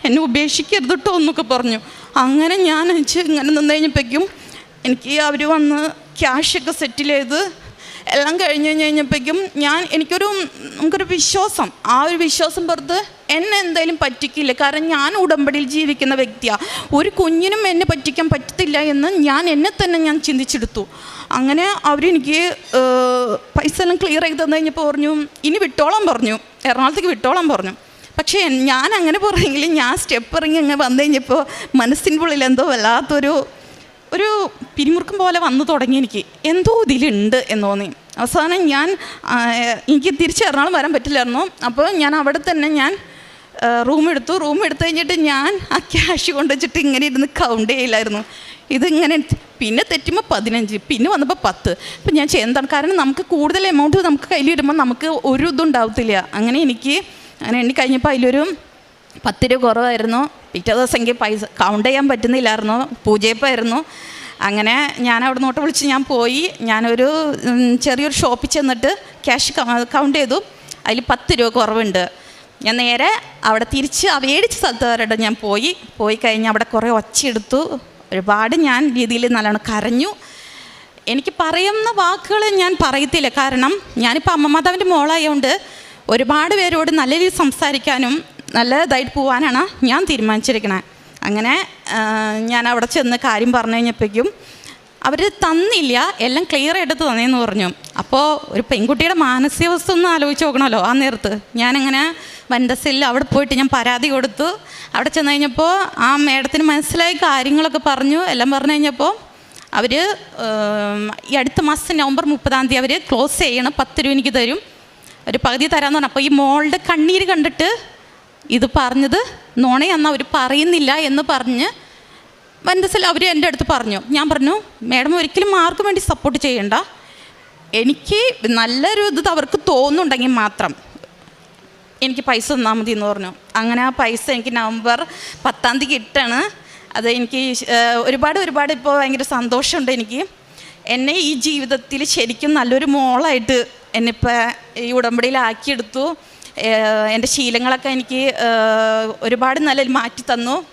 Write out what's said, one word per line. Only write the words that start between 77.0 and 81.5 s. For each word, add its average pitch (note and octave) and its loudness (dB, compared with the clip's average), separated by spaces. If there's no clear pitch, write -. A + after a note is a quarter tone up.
ഒരുപാട് G#3 0
ഞാൻ C#4 2
രീതിയിൽ A#3+ 0
നല്ലോണം G#3+ 0
കരഞ്ഞു. A#3 -2
എനിക്ക് C4+ -4
പറയുന്ന G4 0